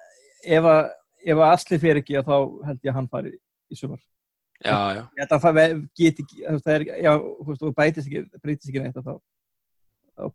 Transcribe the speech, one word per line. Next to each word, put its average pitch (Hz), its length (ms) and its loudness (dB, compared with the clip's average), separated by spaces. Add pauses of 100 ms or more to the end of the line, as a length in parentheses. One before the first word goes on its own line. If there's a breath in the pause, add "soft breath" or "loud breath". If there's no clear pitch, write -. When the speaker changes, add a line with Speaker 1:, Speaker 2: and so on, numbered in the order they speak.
(440)
Speaker 1:
ef 165 280 4
að, 156 80 8 (440)
ef 160 180 2
að 156 80 6
Asli 165 320 2
fer 156 180 4
ekki, 139 200 -4
að 135 100 -2
þá 143 80 4 (260)
held 143 160 -8
ég 135 140 -4
að 135 80 -4
hann 127 100 -8
fari 131 220 -8 (380)
í - 100 -16
sumar. 131 180 -10 (560)
Speaker 2:
Já, 107 220 -2 (120)
já. 104 140 -6
Speaker 1:
Ég - 160 -16
held 143 80 -6
að 160 80 0
hann 139 80 0
fari, 160 240 6 (260)
get 160 300 2
ekki, - 160 -20
þú 156 160 -4
veist, 139 100 -4
það 156 120 2
er, 151 180 -6
já, 170 220 2
þú - 340 -10
veist, 147 160 -8
og 139 80 -6
bætist 156 320 0
ekki, 147 160 -8 (140)
breytist 143 340 -8
ekki 135 120 -6
neitt, 131 160 -10
að 127 60 -14
þá, 127 80 -10 (1080)
þá - 40 -10 (120)